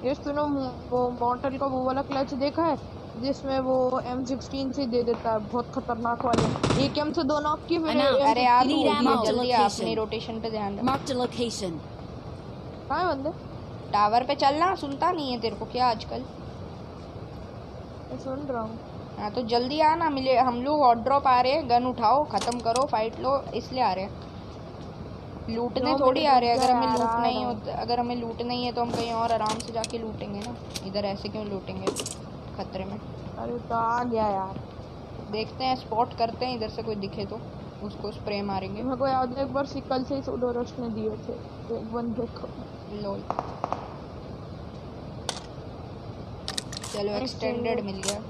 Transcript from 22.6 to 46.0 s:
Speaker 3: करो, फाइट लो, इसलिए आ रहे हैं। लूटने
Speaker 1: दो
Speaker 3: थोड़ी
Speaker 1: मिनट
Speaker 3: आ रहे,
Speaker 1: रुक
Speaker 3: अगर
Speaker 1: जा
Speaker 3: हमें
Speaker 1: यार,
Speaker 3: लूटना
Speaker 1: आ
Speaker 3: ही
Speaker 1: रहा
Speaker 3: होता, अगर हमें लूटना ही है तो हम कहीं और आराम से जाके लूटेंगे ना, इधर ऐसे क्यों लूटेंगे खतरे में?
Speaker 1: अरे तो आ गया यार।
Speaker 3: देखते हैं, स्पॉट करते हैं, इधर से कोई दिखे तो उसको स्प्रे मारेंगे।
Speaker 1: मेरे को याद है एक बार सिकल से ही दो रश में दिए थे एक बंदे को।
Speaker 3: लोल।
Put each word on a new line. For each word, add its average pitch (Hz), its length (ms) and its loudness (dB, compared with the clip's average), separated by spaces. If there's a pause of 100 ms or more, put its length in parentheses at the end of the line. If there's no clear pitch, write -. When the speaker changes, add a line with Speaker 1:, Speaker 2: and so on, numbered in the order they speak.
Speaker 3:
करो, 226 260 2
फाइट 220 340 0
लो, 262 240 2 (100)
इसलिए 247 280 -2
आ 208 120 4
रहे 185 100 -2
हैं। - 260 -10 (1200)
लूटने 247 440 0
Speaker 1:
दो 277 120 4
Speaker 3:
थोड़ी 262 160 6
Speaker 1:
मिनट 294 120 8
Speaker 3:
आ 254 40 10
रहे, 240 160 6
Speaker 1:
रुक 254 80 4
Speaker 3:
अगर 247 60 6
Speaker 1:
जा 247 100 8
Speaker 3:
हमें 233 100 4
Speaker 1:
यार, 226 100 4
Speaker 3:
लूटना 226 160 4
Speaker 1:
आ 233 120 2
Speaker 3:
ही 247 140 2
Speaker 1:
रहा 247 80 -2
Speaker 3:
होता, 226 260 -4
अगर 233 260 0
हमें 240 160 0
लूटना 240 380 -4
ही 247 100 -2
है 247 80 0
तो 233 100 0
हम 240 100 0
कहीं 233 220 0
और 226 180 2
आराम 214 280 2
से 226 140 -8
जाके 226 240 -4
लूटेंगे 208 420 -6
ना, 240 160 -8 (300)
इधर 196 200 -2
ऐसे 196 240 -4
क्यों 214 160 -6
लूटेंगे 190 400 -6 (720)
खतरे 190 280 -6
में? 196 140 -8 (380)
Speaker 1:
अरे 233 220 -4
तो 233 160 -4
आ 226 280 2
गया 226 240 2
यार। 190 320 -2 (720)
Speaker 3:
देखते 220 320 -4
हैं, 262 120 2
स्पॉट 220 420 0
करते 226 280 0
हैं, 254 100 -2
इधर 220 140 -4
से 220 140 -6
कोई 214 120 -2
दिखे 196 300 -4
तो 208 140 -8 (440)
उसको 202 280 -6
स्प्रे 208 300 -4
मारेंगे। 196 420 -4
Speaker 1:
मेरे 254 140 -2
को 269 100 2
याद 262 300 2
है 277 80 0
एक 254 80 -6
बार 277 120 0
सिकल 269 380 -2
से 277 120 -2
ही 269 60 -2
दो 247 300 -2
रश 240 280 -2
में 233 140 -4
दिए 214 160 -2
थे - 240 -6 (440)
एक 220 160 -6
बंदे 233 320 -2
को। - 220 -8 (560)
Speaker 3:
लोल। 196 200 -4 (3750)